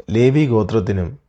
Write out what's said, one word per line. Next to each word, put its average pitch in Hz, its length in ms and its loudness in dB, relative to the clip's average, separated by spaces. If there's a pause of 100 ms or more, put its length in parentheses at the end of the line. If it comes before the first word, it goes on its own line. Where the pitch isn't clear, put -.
(100)
ലേവി 135 360 2
ഗോത്രത്തിനും 101 720 -2 (100)